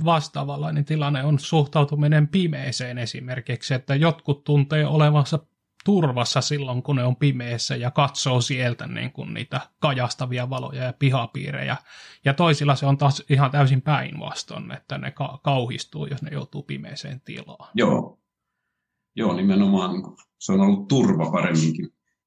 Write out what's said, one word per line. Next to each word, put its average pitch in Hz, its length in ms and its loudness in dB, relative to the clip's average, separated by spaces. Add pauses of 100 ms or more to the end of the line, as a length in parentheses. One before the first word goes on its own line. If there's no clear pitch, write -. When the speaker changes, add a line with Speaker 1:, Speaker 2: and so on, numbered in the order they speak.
Speaker 1:
vastaavanlainen 147 800 -2
tilanne 147 380 -2
on 147 160 4
suhtautuminen 151 880 2
pimeeseen 135 720 -2
esimerkiksi, 123 760 -6
että 135 220 -2
jotkut 156 480 0
tuntee 147 440 2
olevansa 151 520 4 (460)
turvassa 143 560 2
silloin, 131 420 -4
kun 143 120 0
ne 123 80 2
on 127 120 2
pimeässä 127 600 -2
ja 120 160 -2
katsoo 131 500 2
sieltä 123 460 -2
niin 120 240 -8
kuin 113 220 -10
niitä 113 280 -6 (180)
kajastavia 127 720 -2
valoja 131 340 -8
ja 127 100 -4
pihapiirejä. 135 840 -2 (480)
Ja 139 80 2
toisilla 147 420 2
se 139 100 -2
on 139 120 4
taas 139 320 2
ihan 139 220 4
täysin 135 300 4
päinvastoin, - 920 -6
että - 260 -12
ne 135 140 -8
ka-, 135 320 -8
kauhistuu, 135 640 -4
jos 143 160 -8
ne 151 100 -10
joutuu 147 320 -10
pimeäseen 143 640 -12
tilaan. - 500 -18
Speaker 2:
Joo. - 440 0 (960)
Joo, 107 180 0
nimenomaan 95 580 4
niin 90 120 -6
kuin - 140 -18 (220)
se - 120 -4
on 98 100 4
ollut 98 260 2
turva 95 440 2
paremminkin, 82 580 0 (380)